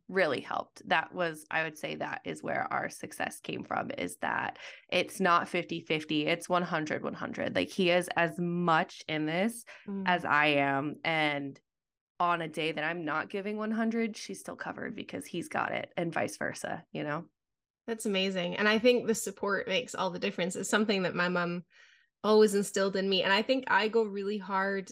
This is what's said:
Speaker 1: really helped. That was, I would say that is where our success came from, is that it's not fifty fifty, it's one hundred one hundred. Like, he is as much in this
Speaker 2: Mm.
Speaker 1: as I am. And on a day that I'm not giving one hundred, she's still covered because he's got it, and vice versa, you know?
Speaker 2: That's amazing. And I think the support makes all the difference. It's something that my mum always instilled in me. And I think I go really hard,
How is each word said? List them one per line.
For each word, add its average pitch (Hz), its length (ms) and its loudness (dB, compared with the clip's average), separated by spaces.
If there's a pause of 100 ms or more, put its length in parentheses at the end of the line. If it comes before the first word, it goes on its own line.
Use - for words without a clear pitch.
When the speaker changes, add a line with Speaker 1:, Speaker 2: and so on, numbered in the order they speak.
Speaker 1:
really 180 340 2
helped. - 460 -6
That 165 260 0
was, 165 360 -4
I 160 140 0
would 156 140 -8
say 156 180 -8
that 151 300 -6
is 170 180 -8
where - 280 -2
our - 180 -2
success - 500 -8
came - 240 -8
from, - 340 -2
is - 200 -6
that - 420 -2 (300)
it's - 300 -2
not 175 300 4
fifty 170 300 -4
fifty, 156 480 -2
it's 170 220 0
one 175 140 4
hundred 160 400 -2
one - 120 -4
hundred. - 400 -4
Like, - 140 0
he 180 200 2
is 180 260 4
as 165 240 2
much 175 680 0
in 156 180 -2
this 190 400 -2 (220)
Speaker 2:
Mm. 196 180 -6
Speaker 1:
as 180 200 2
I 147 220 4
am. 139 560 2
And 147 560 0 (600)
on 170 220 4
a 160 80 -4
day 160 240 -2
that 156 100 -4
I'm 165 220 -2
not 151 240 -2
giving 208 280 -4
one 214 140 -2
hundred, 226 460 0
she's 190 220 -10
still 185 180 -10
covered - 380 -6
because - 320 -10
he's 170 220 -6
got - 240 0
it, - 240 -6
and 165 160 -2
vice - 240 -2
versa, - 540 -6
you 151 120 -6
know? 151 220 -6 (640)
Speaker 2:
That's 226 180 -6
amazing. 190 500 0
And 208 120 2
I 214 120 6
think 247 280 6
the 220 80 4
support 196 520 -2
makes - 280 -2
all 190 140 0
the 175 100 -6
difference. 190 360 -2
It's 202 140 -6
something 208 340 2
that 170 120 0
my 175 140 2
mum 175 340 0 (600)
always 214 320 8
instilled 196 400 0
in 190 140 2
me. 190 140 4
And 190 100 4
I 208 80 4
think 254 260 2
I 202 220 4
go 226 140 4
really 202 340 -2
hard, 196 540 -2